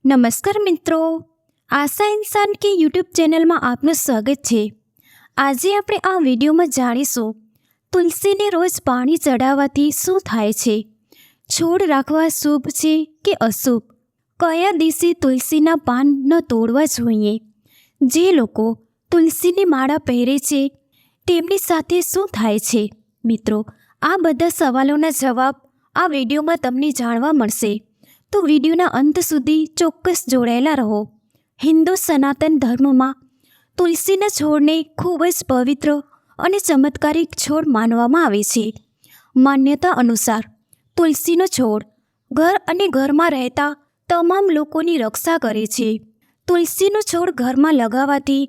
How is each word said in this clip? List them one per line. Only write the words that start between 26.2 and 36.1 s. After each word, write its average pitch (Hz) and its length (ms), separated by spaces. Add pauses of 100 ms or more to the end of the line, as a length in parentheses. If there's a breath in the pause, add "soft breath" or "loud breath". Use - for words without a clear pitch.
તમને 269 280
જાણવા 240 420
મળશે, 214 400 (600 soft breath)
તો 415 80
વીડિયોના 320 520
અંત 285 260
સુધી 302 460 (140)
ચોક્કસ 339 480
જોડાયેલા 254 520
રહો. 214 180 (640)
હિન્દુ 320 360
સનાતન 294 600
ધર્મમાં 262 560 (640)
તુલસીના 370 500
છોડને 302 480 (220)
ખૂબ 349 280
જ 349 240
પવિત્ર 262 400 (500 soft breath)